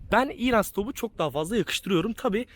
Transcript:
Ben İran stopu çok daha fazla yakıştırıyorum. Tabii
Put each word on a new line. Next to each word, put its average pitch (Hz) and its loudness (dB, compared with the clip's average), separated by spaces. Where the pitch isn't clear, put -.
Ben 254 4
İran 233 4
stopu 202 -4
çok - -8
daha 156 0
fazla 156 -2
yakıştırıyorum. 190 0
Tabii 220 -2